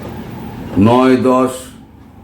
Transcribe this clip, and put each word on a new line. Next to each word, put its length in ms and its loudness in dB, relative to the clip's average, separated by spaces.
নয়, 380 4
দশ, 360 2